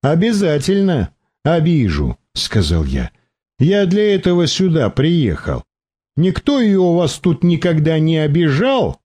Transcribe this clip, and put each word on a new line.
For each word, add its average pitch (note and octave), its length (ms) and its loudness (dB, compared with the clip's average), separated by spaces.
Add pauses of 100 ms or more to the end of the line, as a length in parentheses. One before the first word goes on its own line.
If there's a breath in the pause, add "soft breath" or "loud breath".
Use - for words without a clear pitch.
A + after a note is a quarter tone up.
"Обязательно F3+ 1120 0 (300)
обижу", C#3 720 0 (160)
сказал E2 520 -2
я. C2 260 -4 (480)
"Я G3 260 2
для G3+ 300 0
этого F3 320 0
сюда D#3+ 420 0
приехал. C3 760 -2 (520)
Никто F#3+ 440 0
ее G3 240 2
у E3+ 120 2
вас E3+ 240 -2
тут - 240 -2
никогда D#3+ 560 0
не D#3+ 180 0
обижал D#3 880 0